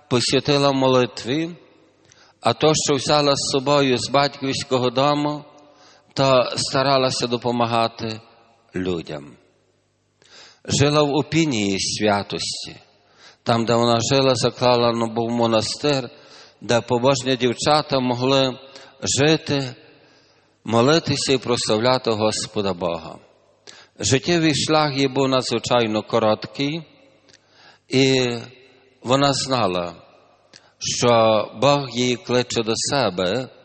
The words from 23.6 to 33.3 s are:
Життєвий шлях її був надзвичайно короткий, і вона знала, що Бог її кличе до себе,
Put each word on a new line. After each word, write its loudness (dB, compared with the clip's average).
Життєвий 0
шлях 0
її 0
був 0
надзвичайно 0
короткий, -2
і 2
вона 2
знала, -2
що 2
Бог 2
її -2
кличе -2
до -2
себе, -2